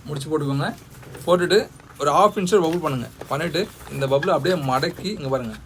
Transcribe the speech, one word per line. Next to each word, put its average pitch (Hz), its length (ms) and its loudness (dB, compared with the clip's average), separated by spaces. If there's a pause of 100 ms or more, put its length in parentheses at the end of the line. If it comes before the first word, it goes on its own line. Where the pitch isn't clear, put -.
முடிச்சு 143 240 -8
போட்டுக்கோங்க. 147 460 -2 (520)
போட்டுட்டு 180 420 4 (300)
ஒரு 143 120 0
ஹாஃப் 202 280 4
இன்ச் 185 160 2
ஒரு 170 140 6
பபுள் 170 120 0
பண்ணுங்க. 131 280 -4 (200)
பண்ணிட்டு 165 400 -2 (220)
இந்த 139 160 -4
பபுளை 139 240 2
அப்படியே 160 340 2
மடக்கி, 135 400 -2
இங்க 185 240 -6
பாருங்க 123 380 -4